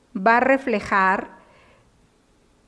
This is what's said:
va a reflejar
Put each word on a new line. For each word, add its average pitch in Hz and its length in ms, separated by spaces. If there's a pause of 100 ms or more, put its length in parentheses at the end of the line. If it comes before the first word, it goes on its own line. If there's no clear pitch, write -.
(140)
va 226 240
a 240 40
reflejar 214 880 (1400)